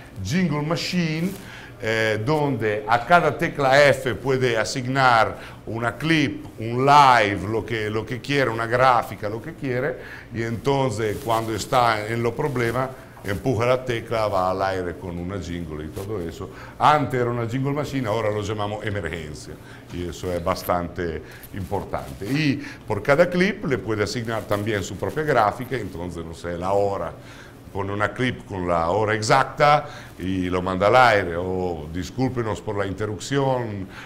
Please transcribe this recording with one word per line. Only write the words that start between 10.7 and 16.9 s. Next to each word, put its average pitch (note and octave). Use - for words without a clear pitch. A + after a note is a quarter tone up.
cuando A2+
está A2
en A#2
los A#2
problemas, B2+
empuja G#2
la B2+
tecla, A2+
va F#2
al F#2+
aire F#2
con F2
una F#2
jingle D#2+
y -
todo G2+
eso. E2
Antes C3+